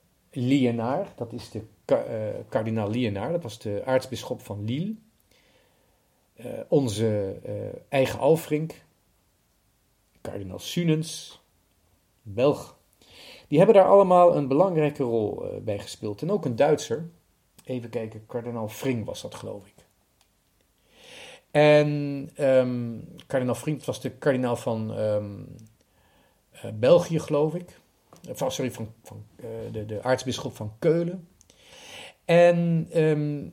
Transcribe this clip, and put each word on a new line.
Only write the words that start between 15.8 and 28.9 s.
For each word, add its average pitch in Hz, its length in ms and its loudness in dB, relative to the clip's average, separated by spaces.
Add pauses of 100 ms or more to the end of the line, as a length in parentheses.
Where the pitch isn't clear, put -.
En 160 80 -4
ook 180 140 -2
een 123 120 -2
Duitser. 147 540 2 (540)
Even 120 260 -8
kijken, 110 360 -10
kardinaal 117 420 -8
Vring 117 360 -4
was - 180 -10
dat, - 120 -14
geloof 104 320 -14
ik. - 180 -20 (1700)
En, 147 840 4
ehm, 123 640 2 (280)
kardinaal 127 280 -2
Vring 151 300 -6
was - 160 -6
de - 100 -8
kardinaal 127 460 0
van, 110 380 -6
ehm, 104 460 -4 (1120)
eh, - 240 -14
België, 160 440 4
geloof 151 360 -2
ik. 180 260 -14 (500)
Of, 127 220 -4
sorry, 131 180 -4
van, 113 180 -12 (140)